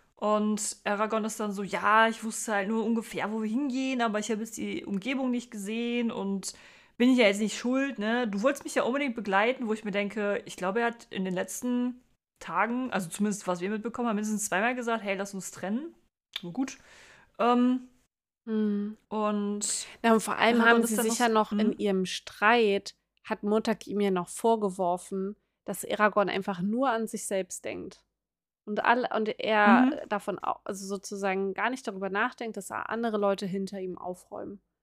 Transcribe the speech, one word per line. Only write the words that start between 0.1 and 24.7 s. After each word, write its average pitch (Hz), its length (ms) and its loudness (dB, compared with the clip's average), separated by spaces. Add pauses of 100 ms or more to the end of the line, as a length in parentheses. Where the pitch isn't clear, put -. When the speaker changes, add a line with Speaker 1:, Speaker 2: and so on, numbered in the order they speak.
Speaker 1:
Und 214 680 0
Aragorn 208 420 -2
ist 220 140 -6
dann 214 140 -4
so, 202 100 -6
„Ja, 208 440 4
ich 226 160 -2
wusste 220 300 -6
halt 196 160 0
nur 226 160 0
ungefähr, 214 460 -2
wo 220 120 -4
wir 214 60 -2
hingehen, 262 520 -2
aber 214 180 0
ich 214 120 -4
hab 214 80 -2
jetzt 220 180 -8
die 202 280 -6
Umgebung 254 460 -2
nicht 240 200 -4
gesehen 233 600 -2
und 196 420 -4 (440)
bin 247 140 6
ich 247 60 6
ja 240 100 8
jetzt 202 140 2
nicht 208 160 -2
schuld, 262 420 -2
ne? 233 280 0
Du 202 160 -4
wolltest 277 200 2
mich - 120 -6
ja 269 80 2
unbedingt 269 320 -2
begleiten“, 214 520 0
wo 214 60 0
ich 220 100 -8
mir 208 80 -6
denke, 202 540 -2
ich - 120 -14
glaube, 190 240 -2
er 233 60 2
hat 233 220 -8
in 190 160 -4
den 185 80 -2
letzten 247 680 -2 (380)
Tagen, 226 520 0
also 170 180 -2
zumindest 208 380 -2
was 175 140 0
wir 190 100 -2
mitbekommen 226 380 -4
haben, 208 80 0
mindestens 214 300 -2
zweimal 220 280 0
gesagt, 226 280 -2
„Hey, 202 140 -2
lass 196 160 -6
uns 190 180 -10
trennen.“ 262 440 -6 (480)
Nur 170 100 -10
gut. 262 240 -6 (640)
Ähm, 247 500 2 (560)
Speaker 2:
Mhm. 214 520 -2 (120)
Speaker 1:
und 208 800 -2 (160)
Speaker 2:
Ja, 226 100 8
und 220 80 6
vor - 160 -4
allem 233 240 6
Speaker 1:
Aragorn 233 40 6
Speaker 2:
haben 233 180 8
Speaker 1:
ist 233 60 0
Speaker 2:
sie 214 80 0
Speaker 1:
dann 226 100 2
Speaker 2:
sich - 0 -
Speaker 1:
noch 226 120 0
Speaker 2:
ja 240 100 4
noch 214 220 4
Speaker 1:
so, 208 60 -2
Speaker 2:
in 220 140 4
Speaker 1:
mhm. - 60 -4
Speaker 2:
ihrem 196 280 2
Streit, 208 880 2 (280)
hat 214 200 -6
Murtag 214 440 0
ihm 196 140 -4
ja 202 100 4
noch 180 180 -2
vorgeworfen, 196 1080 0 (300)